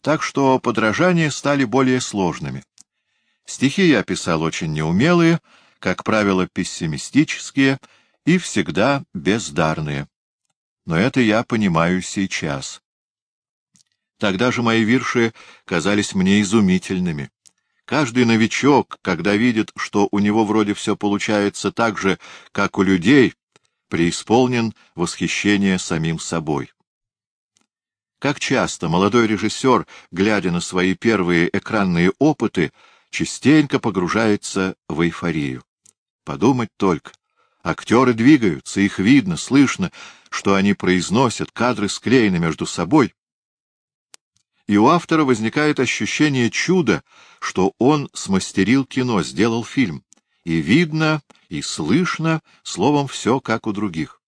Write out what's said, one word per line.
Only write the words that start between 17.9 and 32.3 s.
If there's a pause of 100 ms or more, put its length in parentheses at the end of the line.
новичок,
когда
видит,
что
у
него
вроде
все
получается
так
же, (340)
как
у
людей, (540)
преисполнен (220)
восхищения
самим
собой. (1500)
Как
часто
молодой
режиссер, (260)
глядя
на
свои
первые
экранные
опыты, (380)